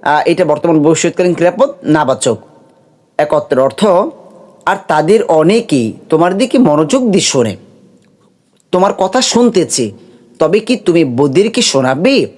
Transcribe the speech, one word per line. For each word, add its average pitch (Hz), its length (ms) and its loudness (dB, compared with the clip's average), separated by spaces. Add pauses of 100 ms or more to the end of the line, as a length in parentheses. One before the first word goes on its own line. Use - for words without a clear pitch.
আ, 147 240 0
এটা 175 180 0
বর্তমান 151 380 0
ভবিষ্যৎকালীন 170 520 0
ক্রিয়াপদ 175 360 0 (140)
নাবাচক। 135 520 0 (800)
একত্র 147 420 -2
অর্থ, 135 260 0 (800)
আর 190 100 -2 (120)
তাদের 165 360 2
অনেকেই 156 680 0 (160)
তোমার 175 300 0
দিকে 254 200 0
মনোযোগ 202 520 2
দিয়ে 180 140 0
শোনে, 113 320 -2 (1160)
তোমার 185 220 2
কথা 190 260 -2
শুনতেছে, 196 680 0 (480)
তবে 175 220 2
কি 247 160 -2
তুমি 170 280 0
বদিরকে 143 580 0
শোনাবে? 143 640 0 (120)